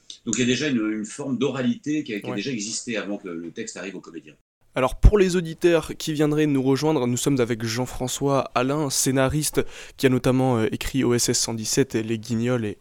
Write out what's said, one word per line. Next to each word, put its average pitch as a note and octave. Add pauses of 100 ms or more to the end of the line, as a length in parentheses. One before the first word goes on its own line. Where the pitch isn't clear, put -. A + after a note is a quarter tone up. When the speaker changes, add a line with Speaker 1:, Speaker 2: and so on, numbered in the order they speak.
(260)
Speaker 1:
donc A2
il B2+
y -
a A#2+
déjà B2+
une, G#2+
une G#2+
forme C3
d'oralité C3+
qui A#2+
a, G#2
qui -
a B2
Speaker 2:
Ouais. B2+
Speaker 1:
déjà E3
existé A2+
avant G2
que G2
le E2+
texte -
arrive F2+
aux E2+
comédiens. D#2 (380)
Speaker 2:
Alors C3
pour -
les F#3
auditeurs E3
qui -
viendraient D3+
nous C#3
rejoindre, C3+
nous B2
sommes C#3
avec A#2
Jean-François B2+
Alain, C3+
scénariste C3+ (320)
qui -
a C3
notamment, B2+
euh, A2
écrit B2+
O A#2+
S A#2+
S A#2+
cent A#2
dix-sept A2+
et A2
Les A2
Guignols A#2
et, G2+